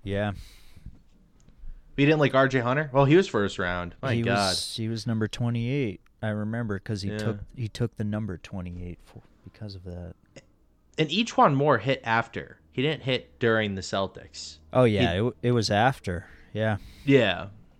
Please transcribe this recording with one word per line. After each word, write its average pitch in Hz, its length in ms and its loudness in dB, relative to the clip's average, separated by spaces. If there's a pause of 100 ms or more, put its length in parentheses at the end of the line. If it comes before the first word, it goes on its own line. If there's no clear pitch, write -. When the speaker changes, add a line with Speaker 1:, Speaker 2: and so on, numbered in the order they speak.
Speaker 1:
Yeah. 98 300 -2 (1600)
Speaker 2:
We 139 100 4
didn't 151 140 4
like 131 160 4
R 135 120 6
J 127 120 0
Hunter? 135 340 -2
Well, 139 120 6
he 147 100 6
was 196 120 6
first 101 300 0
round. 87 460 -4
My 131 100 0
Speaker 1:
He 117 80 2
Speaker 2:
God. 101 280 2
Speaker 1:
was, - 280 -4
he 110 100 -4
was 113 200 -6
number 110 200 0
twenty-eight, 120 720 -2 (220)
I 110 80 -4
remember, 107 480 -4
'cause 101 240 -6
he 101 80 -4
Speaker 2:
Yeah. 104 80 -6
Speaker 1:
took, 107 220 -4 (160)
he 117 140 -6
took - 260 -4
the 110 80 -6
number 104 340 -4
twenty-eight 87 680 -10
for, - 200 -20 (220)
because 101 280 -14
of 92 120 -16
that. 87 280 -12 (840)
Speaker 2:
And 156 100 0
E'Twaun 220 460 4
Moore 135 240 4
hit 131 240 -2
after. 113 560 -2 (120)
He 127 100 -4
didn't 135 220 -2
hit 127 340 -4
during 110 380 2
the 95 60 -6
Celtics. - 760 -8 (140)
Speaker 1:
Oh, 127 140 4
yeah, 101 160 4
Speaker 2:
He 90 40 4
Speaker 1:
it 85 120 0
w-, 117 260 -2
it 120 80 2
was 110 180 2
after. 104 560 0 (280)
Yeah. 107 240 -2 (280)
Speaker 2:
Yeah. 101 440 4 (300)